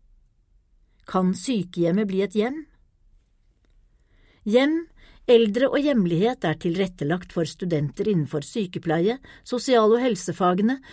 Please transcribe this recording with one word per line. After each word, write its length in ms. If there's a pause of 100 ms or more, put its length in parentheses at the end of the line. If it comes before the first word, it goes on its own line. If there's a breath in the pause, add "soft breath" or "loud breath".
(1120)
Kan 240
sykehjemmet 720
bli 160
et 160
hjem? 220 (1900)
Hjem, 300 (500 soft breath)
eldre 460
og 100
hjemlighet 640
er 160
tilrettelagt 720
for 140
studenter 640
innenfor 340
sykepleie, 680 (260 loud breath)
sosial- 540
og 80
helsefagene, 760 (140 loud breath)